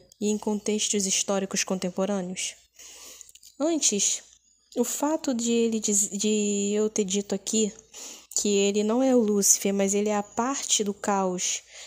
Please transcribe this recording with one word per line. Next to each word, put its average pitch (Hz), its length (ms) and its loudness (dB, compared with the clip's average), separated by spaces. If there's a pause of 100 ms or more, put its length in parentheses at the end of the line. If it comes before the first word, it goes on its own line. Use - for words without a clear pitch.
(200)
e 208 80 0
em 214 80 2
contextos 208 680 0
históricos 190 580 0
contemporâneos. 185 920 -4 (1040)
Antes, 277 640 0 (540)
o 247 80 2
fato 302 480 -2
de 233 180 -2
ele 233 300 2
diz-, 208 300 0
de 208 640 0
eu 214 160 2
ter 214 140 0
dito 196 300 -2
aqui 214 380 0 (640)
que - 120 0
ele 202 360 2
não 226 180 2
é 262 140 4
o 247 40 6
Lúcifer, 202 520 2
mas 196 220 2
ele 208 160 0
é 208 60 0
a 202 60 -2
parte 240 640 -2
do 202 80 -4
caos, 190 720 -2 (240)